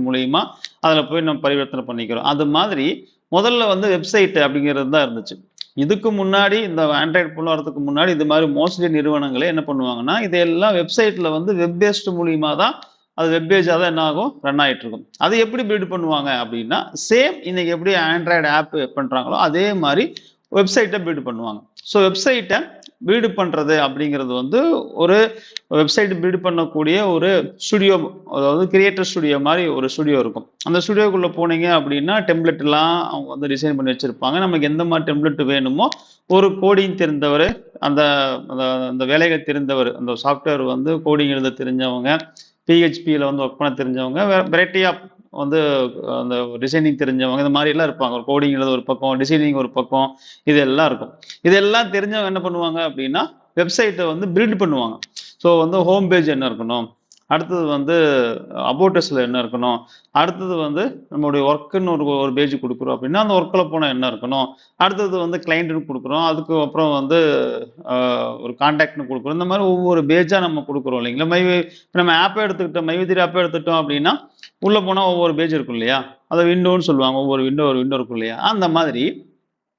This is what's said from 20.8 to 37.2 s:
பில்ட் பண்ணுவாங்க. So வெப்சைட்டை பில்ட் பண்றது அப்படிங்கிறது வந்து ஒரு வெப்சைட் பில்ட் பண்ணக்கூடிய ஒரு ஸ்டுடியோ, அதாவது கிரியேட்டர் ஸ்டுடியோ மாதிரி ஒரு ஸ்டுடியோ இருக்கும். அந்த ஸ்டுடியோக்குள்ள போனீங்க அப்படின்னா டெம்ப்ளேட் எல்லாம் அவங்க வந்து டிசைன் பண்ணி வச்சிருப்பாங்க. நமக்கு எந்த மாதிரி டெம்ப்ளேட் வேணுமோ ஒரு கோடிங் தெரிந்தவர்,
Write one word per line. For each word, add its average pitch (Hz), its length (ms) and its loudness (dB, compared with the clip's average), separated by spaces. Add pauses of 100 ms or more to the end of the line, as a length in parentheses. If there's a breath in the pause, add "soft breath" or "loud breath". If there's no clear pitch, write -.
பில்ட் 151 200 -6
பண்ணுவாங்க. 113 340 -8 (240)
So - 200 -2
வெப்சைட்டை 190 560 0 (460)
பில்ட் 220 300 2
பண்றது 160 420 0
அப்படிங்கிறது 139 560 -2
வந்து 131 260 -2 (340)
ஒரு 170 220 2 (540 loud breath)
வெப்சைட் 156 500 2
பில்ட் 180 220 0
பண்ணக்கூடிய 170 680 0
ஒரு 165 180 2 (280)
ஸ்டுடியோ, 196 380 2 (300)
அதாவது 139 400 0
கிரியேட்டர் 190 440 2
ஸ்டுடியோ 147 320 0
மாதிரி 165 260 0
ஒரு 131 220 -2
ஸ்டுடியோ 147 300 2
இருக்கும். 117 300 -4 (160)
அந்த 175 220 2
ஸ்டுடியோக்குள்ள 196 420 2
போனீங்க 165 400 0
அப்படின்னா 147 460 0 (100)
டெம்ப்ளேட் 165 340 0
எல்லாம் 156 500 2
அவங்க 139 200 -8
வந்து 139 180 -6
டிசைன் 139 280 -2
பண்ணி 135 160 -2
வச்சிருப்பாங்க. 127 480 -2
நமக்கு 175 280 0
எந்த 156 180 0
மாதிரி 165 200 0
டெம்ப்ளேட் 151 400 0
வேணுமோ 139 420 0 (420 loud breath)
ஒரு 190 180 6
கோடிங் 190 480 2
தெரிந்தவர், 147 520 2 (320)